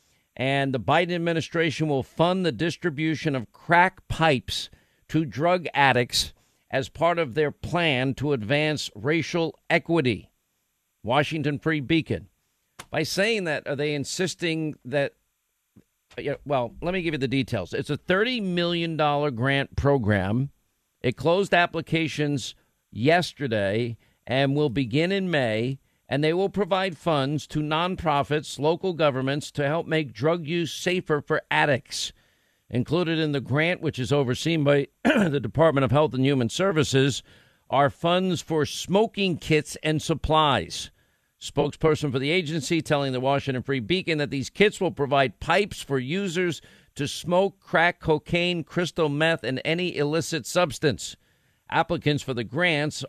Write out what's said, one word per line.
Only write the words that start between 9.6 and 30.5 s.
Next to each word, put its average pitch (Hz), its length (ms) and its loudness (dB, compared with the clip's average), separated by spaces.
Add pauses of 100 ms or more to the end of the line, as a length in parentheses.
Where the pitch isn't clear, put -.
equity. 156 600 0 (760)
Washington 143 560 0
Free 160 200 -2
Beacon. 127 480 -2 (640)
By 156 120 -2
saying 202 420 -2
that, 147 220 -4
are 143 80 -4
they 147 180 -2
insisting 160 840 -4 (100)
that, 139 280 -2 (1040)
yeah, 139 180 -4 (100)
well, 131 360 -2
let 175 120 -2
me 190 80 -2
give 165 120 -2
you 151 60 -4
the 135 80 0
details. 120 460 -2
It's - 160 -6
a 147 80 -2
thirty 226 420 0
million 175 560 -2
dollar 147 360 2
grant 135 440 0
program. 113 760 2 (520)
It - 160 0
closed 170 360 2
applications 160 1040 0 (360)
yesterday 117 1040 0 (280)
and 139 300 0
will 147 140 2
begin 139 420 0
in 190 200 -2
May, 123 480 0 (280)
and 139 160 -2
they 156 100 2
will 190 160 0
provide 190 480 -2
funds 147 500 0
to - 120 -4
nonprofits, 151 1000 -2
local 165 340 0
governments 139 580 0
to 143 160 -2
help 160 200 -2
make 156 260 -2
drug 156 340 0
use 170 240 -4